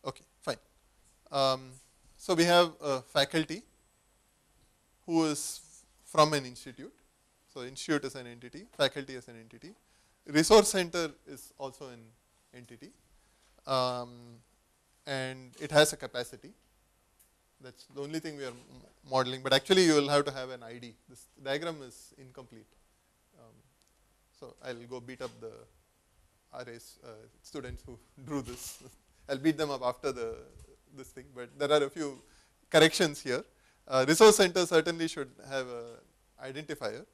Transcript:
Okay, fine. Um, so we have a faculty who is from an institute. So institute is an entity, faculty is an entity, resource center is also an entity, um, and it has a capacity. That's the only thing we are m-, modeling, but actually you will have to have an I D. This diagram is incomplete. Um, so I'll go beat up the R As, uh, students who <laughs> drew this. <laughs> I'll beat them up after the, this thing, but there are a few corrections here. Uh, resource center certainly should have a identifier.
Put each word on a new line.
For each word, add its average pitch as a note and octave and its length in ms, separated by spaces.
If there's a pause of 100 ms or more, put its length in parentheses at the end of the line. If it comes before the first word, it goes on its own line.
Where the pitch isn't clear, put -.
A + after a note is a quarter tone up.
Okay, - 220 (160)
fine. B2+ 160 (720)
Um, C3 420 (440)
so - 180
we E3 100
have F3 280 (100)
a C3+ 200
faculty D#3 600 (1400)
who E3 220
is - 340 (460)
from D#3 260
an C3+ 140
institute. - 460 (600)
So B2+ 120
institute C3+ 420
is B2 80
an B2+ 120
entity, A#2+ 380 (140)
faculty C3+ 360
is B2 140
an A#2 100
entity, A#2 360 (520)
resource F#3+ 420
center E3+ 420 (160)
is - 320
also C3+ 300
an A#2+ 120 (540)
entity, B2 380 (760)
um, B2+ 420 (1000)
and C3 540
it D3+ 100
has D3+ 220
a D3 60
capacity. B2 520 (1120)
That's B2+ 240 (100)
the C#3 60
only D#3 200
thing D3+ 180
we C#3 60
are B2+ 40
m-, A#2+ 60 (560)
modeling, C3 320
but C3+ 100
actually F#3 320
you D#3 120
will C#3+ 120
have C#3+ 160
to C#3+ 60
have C3 180
an B2 140
I A#2 160
D. A#2 160 (160)
This - 160 (180)
diagram D3 380
is - 340
incomplete. B2+ 500 (720)
Um, A#2 140 (840)
so B2 160 (100)
I'll A#2+ 240
go B2+ 120
beat B2 200
up B2 100 (100)
the A2+ 120 (1000)
R B2+ 120 (100)
As, - 300
uh, B2+ 40 (340)
students B2 420
who A#2+ 140 (120)
<laughs> C3+ 140
drew C#3+ 180
this. - 400 (220)
<laughs> - 240
I'll C#3 100
beat D3+ 200
them D3+ 120
up C3 120
after B2 280
the, A#2 260 (600)
this C3 120
thing, C3 260
but B2 240
there C#3+ 120
are D3 140
a C3+ 60
few C#3+ 280 (520)
corrections D#3+ 500
here. C3 240 (420)
Uh, C3 220
resource G#3+ 280
center F3+ 300
certainly E3 420
should C3+ 220 (180)
have C3+ 200
a A#2+ 160 (600)
identifier. C3 680